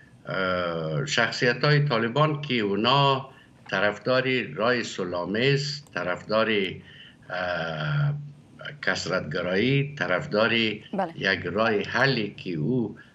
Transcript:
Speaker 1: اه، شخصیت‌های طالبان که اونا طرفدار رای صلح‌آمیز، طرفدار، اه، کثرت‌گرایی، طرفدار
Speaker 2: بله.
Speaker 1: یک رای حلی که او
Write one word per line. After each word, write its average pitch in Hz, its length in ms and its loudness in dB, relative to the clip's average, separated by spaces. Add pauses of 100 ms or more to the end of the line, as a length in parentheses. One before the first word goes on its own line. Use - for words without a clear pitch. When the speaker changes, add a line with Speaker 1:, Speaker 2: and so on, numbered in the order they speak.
(260)
Speaker 1:
اه، 85 800 -2
شخصیت‌های 131 800 2
طالبان 139 560 2
که 127 120 -4
اونا 123 760 2 (400)
طرفدار 127 760 0
رای 110 400 0
صلح‌آمیز، 98 1120 -2
طرفدار، 90 560 0 (800)
اه، 90 840 -2 (720)
کثرت‌گرایی، 92 1080 0
طرفدار 90 540 2
Speaker 2:
بله. 110 320 0 (340)
Speaker 1:
یک 95 280 0
رای 101 400 0
حلی 117 540 0
که 92 140 -8
او 107 460 -2 (180)